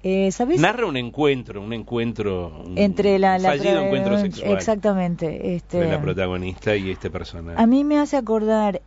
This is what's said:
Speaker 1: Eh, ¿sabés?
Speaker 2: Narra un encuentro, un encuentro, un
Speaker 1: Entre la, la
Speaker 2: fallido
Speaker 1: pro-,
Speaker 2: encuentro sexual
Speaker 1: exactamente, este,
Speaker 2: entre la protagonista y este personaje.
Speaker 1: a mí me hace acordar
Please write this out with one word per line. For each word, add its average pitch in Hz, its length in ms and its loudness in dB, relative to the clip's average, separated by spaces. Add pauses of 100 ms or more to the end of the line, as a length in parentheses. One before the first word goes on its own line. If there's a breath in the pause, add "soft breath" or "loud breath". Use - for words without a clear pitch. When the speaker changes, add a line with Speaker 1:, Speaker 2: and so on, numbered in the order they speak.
Speaker 1:
Eh, 190 280 2
¿sabés? 247 280 0
Speaker 2:
Narra 214 280 2
un 139 100 -2
encuentro, 120 640 -2
un 107 120 -8
encuentro, 110 920 -4
un 90 100 -8
Speaker 1:
Entre 196 440 2
la, 190 180 4
la 190 120 2
Speaker 2:
fallido 147 240 2
Speaker 1:
pro-, 170 100 2
Speaker 2:
encuentro 196 360 0
sexual 196 340 -2
Speaker 1:
exactamente, 190 1000 -2
este, 175 220 -6
Speaker 2:
entre 165 180 2
la 151 60 -2
protagonista 92 760 -2
y 95 140 -2
este 90 220 -6
personaje. 85 500 -6
Speaker 1:
a 226 60 6
mí 269 160 4
me 294 160 2
hace 294 180 0
acordar 214 680 0